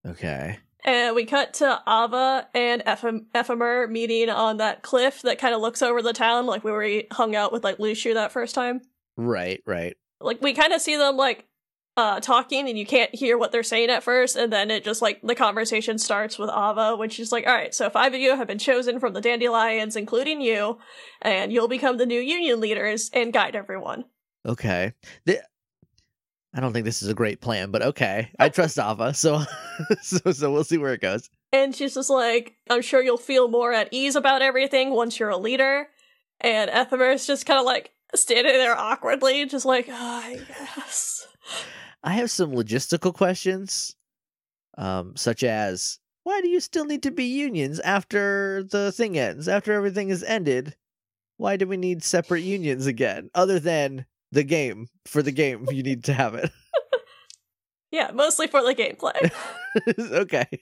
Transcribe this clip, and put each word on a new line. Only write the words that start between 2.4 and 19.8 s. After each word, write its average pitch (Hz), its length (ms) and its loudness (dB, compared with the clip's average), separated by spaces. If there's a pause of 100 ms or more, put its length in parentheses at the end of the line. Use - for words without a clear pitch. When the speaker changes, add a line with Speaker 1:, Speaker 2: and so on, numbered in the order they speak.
Speaker 2:
and 240 300 2
Ephem-, 220 500 -2
Ephemer 240 560 0
meeting 226 400 0
on 220 280 0
that 214 260 -2
cliff 262 380 2
that 240 180 0
kinda 233 180 2
looks 226 240 -2
over 240 200 2
the 233 100 0
town, 240 340 2
like, 208 160 -2
where 214 160 -2
we 208 320 -2
hung 220 240 0
out 208 180 0
with, 226 120 -4
like, 196 140 -2
Luxu 220 360 -2
that 214 160 0
first 233 240 -4
time. 247 260 -2 (360)
Speaker 1:
Right, 95 500 -2
right. 87 300 -4 (240)
Speaker 2:
Like, 233 200 -4
we 269 120 0
kinda 311 260 4
see 302 180 -2
them, 277 200 2
like, 262 300 0 (520)
uh, 214 220 0
talking, 262 480 2
and 220 100 -4
you 208 60 -4
can't 240 300 2
hear 240 240 0
what 214 140 0
they're 233 100 0
saying 233 260 0
at 247 140 2
first, 247 340 2
and 233 160 0
then 208 180 0
it 214 140 -2
just, 220 160 -4
like, 214 220 0
the 240 120 -2
conversation 220 640 0
starts 214 420 -2
with 208 120 -4
Ava, 214 440 0
when 220 140 -6
she's 220 240 -8
like, 233 140 -2
"All 247 80 4
right, 196 200 -2
so 214 140 -2
five 247 240 2
of 254 80 -4
you 262 160 4
have 247 100 -4
been 202 120 -8
chosen 247 420 0
from 226 140 -2
the 208 80 -6
Dandelions, 226 720 0